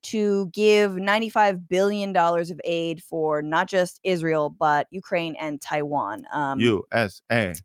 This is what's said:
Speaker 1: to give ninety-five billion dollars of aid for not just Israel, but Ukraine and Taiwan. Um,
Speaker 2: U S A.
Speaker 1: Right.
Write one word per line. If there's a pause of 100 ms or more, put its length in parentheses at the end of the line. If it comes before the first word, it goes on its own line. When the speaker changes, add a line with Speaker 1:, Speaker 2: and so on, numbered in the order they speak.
Speaker 1:
to
give
ninety-five
billion
dollars
of
aid
for
not
just
Israel,
but
Ukraine
and
Taiwan.
Um,
Speaker 2:
U
S
A.
Speaker 1:
Right.